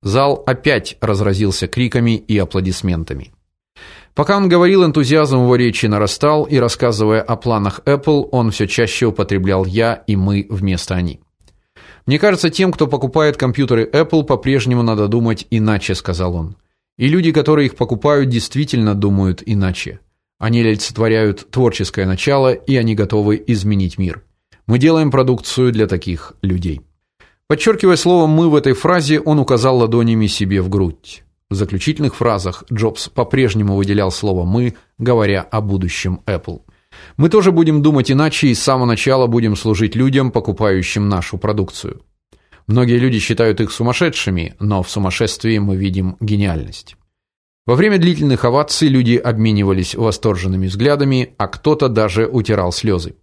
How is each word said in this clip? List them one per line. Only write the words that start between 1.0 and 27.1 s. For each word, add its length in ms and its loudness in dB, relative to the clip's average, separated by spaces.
разразился 640 -2
криками 500 0
и 220 -2
аплодисментами. 920 -4
Пока 220 2
он 120 2
говорил, 360 4
энтузиазм 540 2
его 160 4
речи 320 0
нарастал, 580 0
и, 140 0
рассказывая 640 0
о 140 -4
планах 500 -2
Apple, 460 0
он 180 0
всё 160 -2
чаще 400 0
употреблял 580 0
«я» 420 -2
и 100 0
«мы» 340 0
вместо 460 -4
«они». 240 -6
«Мне 120 0
кажется, 320 2
тем, 220 0
кто 160 0
покупает 480 0
компьютеры 540 0
Apple, 340 0
по-прежнему 580 0
надо 240 0
думать 440 -2
иначе», 440 0
сказал 400 -4
он. 220 -6
«И 80 0
люди, 240 2
которые 360 2
их 100 -4
покупают, 520 0
действительно 680 -2
думают 500 0
иначе. 540 -2
Они 220 0
олицетворяют 880 0
творческое 560 -2
начало, 480 2
и 220 -2
они 220 2
готовы 500 0
изменить 500 0
мир. 280 -4
Мы 120 2
делаем 340 4
продукцию 600 0
для 140 2
таких 560 -6
людей». 380 -2